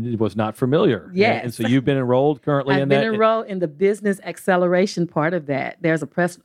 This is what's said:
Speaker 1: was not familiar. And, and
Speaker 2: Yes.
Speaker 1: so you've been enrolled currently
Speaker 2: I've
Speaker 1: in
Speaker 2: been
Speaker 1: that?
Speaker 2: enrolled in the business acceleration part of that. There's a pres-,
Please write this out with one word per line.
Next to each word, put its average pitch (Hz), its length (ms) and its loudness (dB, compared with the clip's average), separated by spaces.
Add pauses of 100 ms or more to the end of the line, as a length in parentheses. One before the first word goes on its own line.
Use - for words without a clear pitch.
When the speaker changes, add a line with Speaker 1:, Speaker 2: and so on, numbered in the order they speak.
(180)
Speaker 1:
was 104 180 -2
not 110 220 -2
familiar. 135 460 2
And, - 80 -20
and 180 40 -6
Speaker 2:
Yes. 151 380 0
Speaker 1:
so 113 120 -4
you've 127 200 2
been 139 100 2
enrolled 131 460 2
currently 139 320 0
Speaker 2:
I've 143 80 2
Speaker 1:
in 139 80 -2
Speaker 2:
been 139 100 4
Speaker 1:
that? 220 140 -2
Speaker 2:
enrolled 220 320 2
in 196 140 -6
the 170 80 0
business 196 540 0
acceleration 180 840 0
part 160 260 -2
of 160 140 -6
that. 135 340 -4
There's 160 220 0
a 147 40 -6
pres-, 175 380 -4